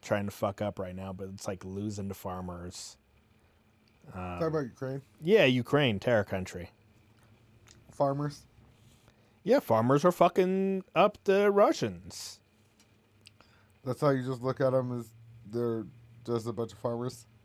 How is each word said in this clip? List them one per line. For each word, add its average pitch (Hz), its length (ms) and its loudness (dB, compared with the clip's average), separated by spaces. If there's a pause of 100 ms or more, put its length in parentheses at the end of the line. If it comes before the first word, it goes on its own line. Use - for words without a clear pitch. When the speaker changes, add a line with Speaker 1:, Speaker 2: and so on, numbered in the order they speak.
Speaker 1:
trying 101 240 -2
to 101 40 -6
fuck 101 300 -4
up 104 180 -4
right 92 160 -8
now, 95 180 -10
but 95 200 -10
it's, 95 160 -14
like, 92 160 -8
losing 101 440 -8
to 98 60 -8
farmers? 90 840 -12 (1160)
Um, 90 260 -8
Speaker 2:
Talk 165 100 -2
about 156 160 -2
Ukraine? 131 360 -10 (220)
Speaker 1:
Yeah, 185 220 6
Ukraine, 127 540 4
terror 110 260 4
country. 90 460 -8 (1200)
Speaker 2:
Farmers? 143 520 -4 (1000)
Speaker 1:
Yeah, 247 160 4
farmers 123 440 4
are 180 80 6
fucking 190 720 2 (100)
up 202 300 4
the 202 260 4
Russians. 151 920 0 (1400)
Speaker 2:
That's 127 160 -4
how 151 100 4
you 131 120 2
just 123 200 -6
look 131 180 -2
at 131 140 2
'em 123 240 0
as 117 120 -12 (400)
they're 113 360 -2 (400)
just 117 200 -2
a 117 60 -6
bunch 113 200 -6
of - 60 -20
farmers? 120 480 -8 (180)